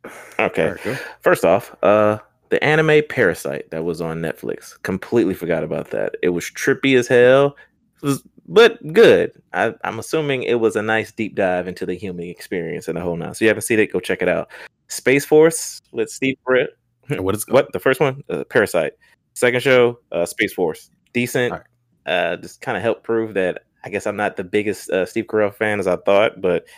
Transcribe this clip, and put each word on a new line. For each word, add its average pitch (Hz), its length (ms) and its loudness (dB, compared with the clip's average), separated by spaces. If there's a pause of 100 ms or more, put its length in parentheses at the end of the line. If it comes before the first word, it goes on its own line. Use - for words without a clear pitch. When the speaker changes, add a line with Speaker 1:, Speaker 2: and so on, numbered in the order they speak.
(400)
Speaker 1:
Okay. 95 260 0
Speaker 2:
All 80 60 -2
right, - 120 -14
go. 123 140 -6 (240)
Speaker 1:
First 175 240 2
off, - 380 2
uh, 107 360 4 (300)
the - 140 0
anime 156 460 4
Parasite 85 640 -2
that 80 120 -6
was 82 180 -4
on 82 200 -6
Netflix. - 600 -10
Completely 95 500 0
forgot 80 300 -4
about 78 280 -6
that. 50 320 -4
It 87 60 0
was 87 160 -4
trippy 135 520 0
as 120 100 0
hell. 131 480 6 (460)
It - 40 -8
was, 139 180 -2 (240)
but 214 340 4 (120)
good. 135 400 6 (200)
I, 110 300 -2
I'm 104 160 -6
assuming 143 440 -4
it 120 160 0
was 110 160 2
a 107 60 0
nice 110 300 -2
deep 107 240 -8
dive 90 320 0
into 90 180 -8
the 92 100 -4
human 90 300 -10
experience 82 640 -8
and 82 100 -4
the 85 40 -6
whole 87 160 -4
nine. 78 180 -8
So 113 100 0
you 110 40 6
haven't 104 140 0
seen 110 160 0
it, 104 120 0
go 95 80 -2
check - 220 -4
it 90 80 0
out. 85 200 -2 (380)
Space 139 380 0
Force 160 560 2 (100)
with 117 180 -4
Steve 131 280 -4 (100)
Carell. 127 200 2 (520)
Speaker 2:
What 95 160 -2
is 107 80 -6
it - 40 -16
called? 131 180 2
Speaker 1:
What? - 80 -20
The - 60 -4
first 131 200 0
one? 139 300 -2
Uh, 73 160 -6
Parasite. 87 480 0 (400)
Second 123 280 0
show, 123 380 4 (120)
uh, 87 140 -2
Space - 280 -4
Force. 82 360 -4 (240)
Decent. 123 380 -2
Speaker 2:
All 87 80 -10
right. - 60 -20 (460)
Speaker 1:
Uh, 87 260 -2
just - 240 -18
kinda 110 180 -6
helped 110 240 -4
prove 113 320 -4
that 90 280 -2 (200)
I - 60 -14
guess 95 180 -6
I'm 101 100 -6
not 104 180 -2
the 101 80 -8
biggest, 101 460 -4
uh, 90 160 -2
Steve 110 220 -6
Carell 107 260 0
fan 104 260 -2
as 95 80 -2
I 90 100 2
thought, 98 440 0
but 87 240 0 (120)